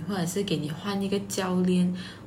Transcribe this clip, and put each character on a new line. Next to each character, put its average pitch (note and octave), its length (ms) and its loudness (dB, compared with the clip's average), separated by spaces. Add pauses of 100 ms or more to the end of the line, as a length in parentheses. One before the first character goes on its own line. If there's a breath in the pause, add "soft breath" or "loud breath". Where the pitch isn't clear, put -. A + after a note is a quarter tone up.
或 G3+ 80 -2
者 F3 120 0
是 G3+ 160 0
给 E3+ 160 0
你 D3+ 120 -2
换 G3 300 -4
一 G3 80 0
个 G3 120 2
教 F#3 420 -2
练， F3+ 300 4 (340 loud breath)